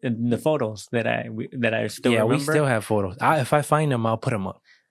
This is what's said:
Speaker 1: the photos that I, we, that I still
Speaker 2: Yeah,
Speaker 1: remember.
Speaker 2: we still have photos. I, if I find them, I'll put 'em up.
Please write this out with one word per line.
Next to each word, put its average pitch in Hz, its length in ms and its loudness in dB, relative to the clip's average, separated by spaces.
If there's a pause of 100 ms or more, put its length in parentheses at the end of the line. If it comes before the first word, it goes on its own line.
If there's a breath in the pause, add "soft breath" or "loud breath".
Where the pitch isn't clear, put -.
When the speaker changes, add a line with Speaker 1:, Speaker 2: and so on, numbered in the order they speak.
Speaker 1:
the 120 340 0
photos 120 540 -2
that 117 160 -2
I, 117 220 -2
we, 113 240 -8
that 117 200 0
I 113 140 -2
still 123 260 -2
Speaker 2:
Yeah, 110 100 4
Speaker 1:
remember. 123 120 2
Speaker 2:
we 151 40 0
still 151 260 2
have 117 200 2
photos. 98 360 -2
I, 151 180 4
if 120 140 0
I 147 80 4
find 151 300 2
them, 117 140 0
I'll 113 120 2
put 123 160 -4
'em 98 140 -4
up. - 140 -12 (300 soft breath)